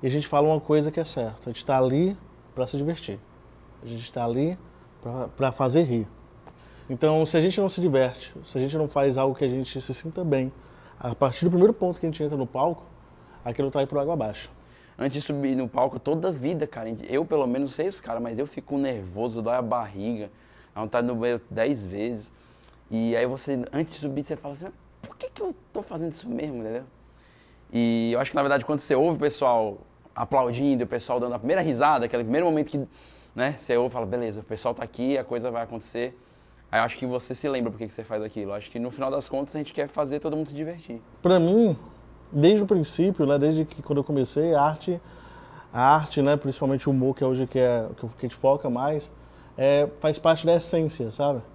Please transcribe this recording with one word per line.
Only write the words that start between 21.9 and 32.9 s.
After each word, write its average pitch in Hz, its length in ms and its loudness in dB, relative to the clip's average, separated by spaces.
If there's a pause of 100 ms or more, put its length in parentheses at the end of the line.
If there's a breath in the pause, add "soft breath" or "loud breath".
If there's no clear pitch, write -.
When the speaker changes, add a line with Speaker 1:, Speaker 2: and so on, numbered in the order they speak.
Speaker 2:
E 113 240 0
aí 117 100 2
você, 131 460 -4
antes 160 220 -4
de - 80 -16
subir, 143 240 -4
você 156 100 -6
fala 143 200 -12
assim, 165 120 -14 (340)
"Por - 140 -20
que 523 140 -12
que - 120 -12
eu 370 140 -6 (160)
tô 214 100 -8
fazendo 165 300 -6
isso - 160 -14
mesmo?", 151 300 -6
entendeu? 113 260 -6 (880 soft breath)
E 117 400 2
eu 117 80 2
acho 135 100 -2
que, - 60 -6
na 143 80 4
verdade, 139 220 2
quando 151 140 0
você - 140 0
ouve 156 220 4
o 131 40 -6
pessoal 120 580 2 (360)
aplaudindo, 127 680 2
o 113 40 -4
pessoal 123 300 -2
dando 123 160 -2
a 120 60 -4
primeira 156 220 0
risada, 143 440 2
aquele 120 180 -2
primeiro 135 220 2
momento 156 240 2
que, 139 160 -4 (480 soft breath)